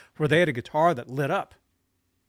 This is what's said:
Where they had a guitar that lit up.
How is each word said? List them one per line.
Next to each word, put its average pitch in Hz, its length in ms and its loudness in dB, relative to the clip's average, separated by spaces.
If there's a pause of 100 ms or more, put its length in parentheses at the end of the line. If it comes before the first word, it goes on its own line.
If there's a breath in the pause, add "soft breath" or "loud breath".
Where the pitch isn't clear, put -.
(160 loud breath)
Where 151 120 -2
they 156 120 4
had 175 80 4
a - 40 -4
guitar 151 420 0
that 120 160 -10
lit 139 200 -4
up. 190 240 -6 (760)